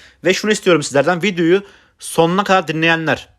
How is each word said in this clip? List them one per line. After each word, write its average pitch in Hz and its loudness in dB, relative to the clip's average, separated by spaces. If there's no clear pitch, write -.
ve 180 2
şunu 208 -2
istiyorum 175 2
sizlerden. 151 0
Videoyu 180 0
sonuna 175 0
kadar 190 0
dinleyenler 160 -2